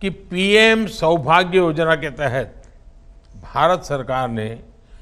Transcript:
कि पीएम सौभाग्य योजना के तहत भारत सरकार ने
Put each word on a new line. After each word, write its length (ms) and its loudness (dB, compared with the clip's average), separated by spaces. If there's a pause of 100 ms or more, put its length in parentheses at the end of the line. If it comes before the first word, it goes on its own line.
कि 100 -4
पीएम 760 2
सौभाग्य 720 2
योजना 360 2
के 160 -6
तहत 520 -6 (800)
भारत 400 0
सरकार 460 -4
ने 320 -6 (400)